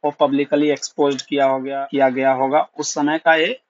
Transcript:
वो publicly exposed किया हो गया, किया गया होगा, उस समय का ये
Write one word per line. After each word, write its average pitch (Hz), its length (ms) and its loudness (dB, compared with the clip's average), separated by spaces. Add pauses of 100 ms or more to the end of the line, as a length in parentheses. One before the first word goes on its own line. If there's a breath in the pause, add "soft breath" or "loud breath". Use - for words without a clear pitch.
वो 147 60 0
publicly 143 580 0
exposed 139 520 -2
किया 143 240 0
हो 135 140 0
गया, 139 320 -8
किया 135 180 2
गया 131 220 0
होगा, 135 360 0 (120)
उस 147 140 -6
समय 151 240 0
का 160 180 4
ये 180 240 -2 (100)